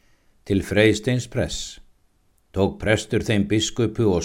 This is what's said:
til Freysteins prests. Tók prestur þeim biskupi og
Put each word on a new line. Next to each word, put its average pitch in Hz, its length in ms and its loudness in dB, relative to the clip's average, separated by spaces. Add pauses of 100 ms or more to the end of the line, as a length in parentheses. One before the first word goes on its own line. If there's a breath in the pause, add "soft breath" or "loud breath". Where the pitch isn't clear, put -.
(440)
til 98 240 0
Freysteins 110 640 2
prests. - 460 -6 (760)
Tók 98 300 0
prestur 107 420 0
þeim 101 240 0
biskupi 110 560 0
og 92 220 2